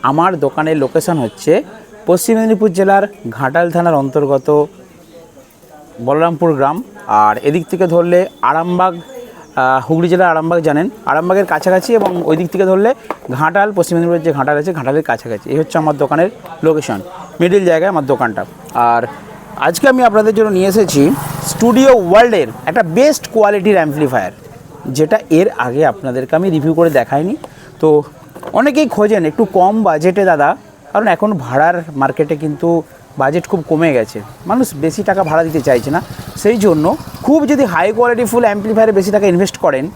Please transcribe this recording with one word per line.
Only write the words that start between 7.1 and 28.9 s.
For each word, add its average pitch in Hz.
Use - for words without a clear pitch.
এদিক 165
থেকে 180
ধরলে 175
আরামবাগ, 175
আহ, -
হুগলি 165
জেলার 180
আরামবাগ 165
জানেন, 151
আরামবাগের 180
কাছাকাছি, 185
এবং 185
ওই 156
দিক 170
থেকে 190
ধরলে 196
ঘাটাল, 175
পশ্চিম 175
মেদিনীপুরের 170
যে 160
ঘাটাল 143
আছে, 165
ঘাটালের 147
কাছাকাছি। 117
এই 139
হচ্ছে 160
আমার 156
দোকানের 147
লোকেশন, 151
মিডল 180
জায়গায় 170
আমার 151
দোকানটা। 113
আর 120
আজকে 170
আমি 254
আপনাদের 214
জন্য 214
নিয়ে 185
এসেছি 180
স্টুডিও 233
ওয়ার্ল্ডের 208
একটা 180
বেস্ট 233
কোয়ালিটির 208
অ্যামপ্লিফায়ার, 139
যেটা 156
এর 165
আগে 123
আপনাদেরকে 131
আমি 185
রিভিউ 156
করে 165
দেখাইনি। 143
তো 151
অনেকেই 277
খোঁজেন 208